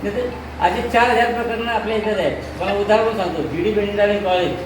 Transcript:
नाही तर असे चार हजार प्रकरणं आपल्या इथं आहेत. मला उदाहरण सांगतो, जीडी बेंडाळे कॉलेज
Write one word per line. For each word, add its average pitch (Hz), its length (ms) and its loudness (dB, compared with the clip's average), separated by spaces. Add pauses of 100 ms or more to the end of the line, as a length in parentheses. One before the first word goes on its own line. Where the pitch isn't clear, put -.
नाही 202 140 -4
तर 247 100 -2 (340)
असे 208 280 0
चार 240 200 4
हजार 247 320 2
प्रकरणं 233 300 -4
आपल्या 214 260 -2
इथं 208 200 0
आहेत. 151 200 0 (240)
मला 190 120 0
उदाहरण 214 440 2
सांगतो, 160 240 -2
जीडी 170 300 -2
बेंडाळे 202 480 2
कॉलेज 180 320 0 (140)